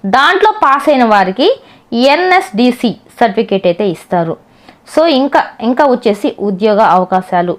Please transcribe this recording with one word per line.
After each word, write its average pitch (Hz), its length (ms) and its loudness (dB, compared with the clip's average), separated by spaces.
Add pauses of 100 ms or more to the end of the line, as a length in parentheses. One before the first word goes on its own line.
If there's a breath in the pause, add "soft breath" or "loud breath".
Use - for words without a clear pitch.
(180)
దాంట్లో 381 340 2 (120)
పాస్ 277 280 0
అయిన 254 120 2 (100)
వారికి 196 340 0 (680 soft breath)
ఎన్ఎస్డిసి 254 760 0 (280)
సర్టిఫికేట్ 202 500 -2
అయితే 190 160 -4 (100)
ఇస్తారు. 165 380 -4 (580 soft breath)
So, - 80 2 (200)
ఇంకా, 285 200 0 (280)
ఇంకా 262 160 0 (100)
వచ్చేసి 220 340 -2 (220)
ఉద్యోగ 202 300 0 (180)
అవకాశాలు 180 600 -2